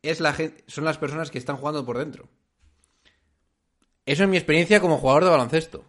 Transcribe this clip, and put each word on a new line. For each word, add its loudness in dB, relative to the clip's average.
es -6
la 0
gen-, -6
son -8
las -2
personas -8
que -12
están -8
jugando -8
por -6
dentro. -12
Eso 0
es 4
mi 2
experiencia 4
como 2
jugador 4
de 4
baloncesto. 0